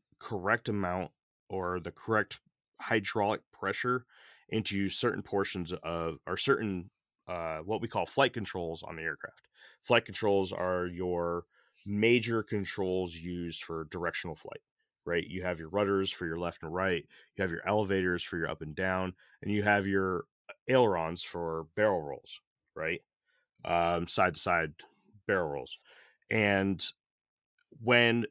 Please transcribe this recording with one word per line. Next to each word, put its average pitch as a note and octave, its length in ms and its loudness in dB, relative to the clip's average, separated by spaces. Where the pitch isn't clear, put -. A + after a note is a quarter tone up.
correct G#2+ 480 -2
amount F#2 420 -2
or F#2 320 -2
the E2+ 100 -8
correct - 500 -2
hydraulic G#2+ 600 0
pressure A#2+ 540 -2
into G2+ 400 0
certain G#2 340 0
portions F#2+ 500 -2
of, E2 440 -4
or F#2 100 -2
certain, G2+ 540 0
uh, E2 300 -4
what F#2 220 -4
we A#2 80 -6
call F#2 180 -2
flight C#3 260 2
controls F2 520 -6
on E2 120 -12
the D#2+ 60 -8
aircraft. - 460 -8
Flight A#2 220 4
controls G2 480 2
are F2+ 340 -2
your F2 580 -2
major A2+ 580 4
controls F#2 720 -2
used E2+ 500 -8
for D#2+ 260 -8
directional E2+ 460 -6
flight, - 240 -14
right? E2+ 220 0
You F2+ 160 -8
have F2+ 160 -2
your D#2+ 100 -12
rudders G2 440 2
for F2+ 140 -6
your E2 120 -4
left E2+ 240 -4
and D#2+ 100 -8
right, F2+ 320 0
you G2 60 -2
have F#2 80 0
your E2 160 -6
elevators F#2+ 560 2
for - 160 -8
your D#2+ 100 -2
up D#2+ 140 -8
and D#2 120 -8
down, F#2 400 0
and G2+ 80 -4
you G#2 140 2
have G2+ 220 4
your F#2+ 380 0
ailerons F#2 540 4
for D#2+ 520 -6
barrel G#2 280 4
rolls, - 380 -12
right? D#2+ 260 -4
Um, E2+ 420 2
side F2+ 300 2
to - 40 -8
side E2 320 0
barrel F#2 240 2
rolls. C#2 280 -8
And G2 540 4
when A#2 480 6